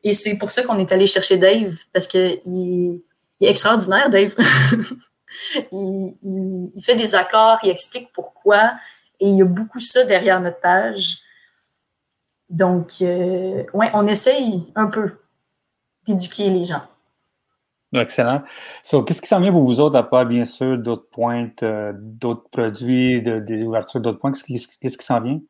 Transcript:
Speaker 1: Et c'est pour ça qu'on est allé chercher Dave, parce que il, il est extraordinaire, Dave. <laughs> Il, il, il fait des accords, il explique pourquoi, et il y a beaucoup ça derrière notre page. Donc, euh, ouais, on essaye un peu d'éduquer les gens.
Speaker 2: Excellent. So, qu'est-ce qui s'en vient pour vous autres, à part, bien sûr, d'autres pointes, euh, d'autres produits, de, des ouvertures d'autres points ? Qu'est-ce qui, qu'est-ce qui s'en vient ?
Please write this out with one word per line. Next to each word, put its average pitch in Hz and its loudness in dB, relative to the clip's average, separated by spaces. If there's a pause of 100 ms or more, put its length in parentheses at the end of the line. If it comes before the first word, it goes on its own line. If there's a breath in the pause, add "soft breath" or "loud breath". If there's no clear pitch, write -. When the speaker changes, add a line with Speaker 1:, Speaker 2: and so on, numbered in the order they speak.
Speaker 1:
Et 208 0
c'est 202 0
pour 202 -8
ça 254 -2
qu'on 233 -2
est 185 0
allé 190 4
chercher 190 2
Dave, 190 4 (160)
parce 185 -2
que 185 0
il, 180 -4 (380)
il 196 4
est - 6
extraordinaire, 214 2
Dave. 208 2
<laughs> 233 4 (1300 loud breath)
Il, 190 -6
il, 190 -8
il 196 -16
fait 240 0
des 220 -2
accords, 220 4
il 196 4
explique - -4
pourquoi, 208 2 (480 loud breath)
et 196 2
il 196 4
y 190 6
a - 8
beaucoup 202 -2
ça 247 4
derrière 185 2
notre 175 -6
page. 190 0 (1300 soft breath)
Donc, 180 0
euh, 185 -2
ouais, 220 0
on 208 2
essaye 220 0
un 214 0
peu 202 -4 (960)
d'éduquer 196 -2
les 180 0
gens. 160 -6 (1120)
Speaker 2:
Excellent. 123 0 (400 loud breath)
So, 143 2
qu'est-ce - -4
qui - -14
s'en 196 4
vient 190 4
pour 170 4
vous 123 2
autres, 147 4
à 120 4
part, 127 2
bien 120 0
sûr, 131 -4
d'autres 117 -6
pointes, 120 -6
euh, 107 -4
d'autres 113 -10
produits, 123 -2
de, 113 -2
des 110 -6
ouvertures 113 -4
d'autres 110 -4
points ? 139 -4
Qu'est-ce 135 -12
qui, - -10
qu'est-ce 127 -8
qui - -18
s'en 120 0
vient ? 131 -6 (120)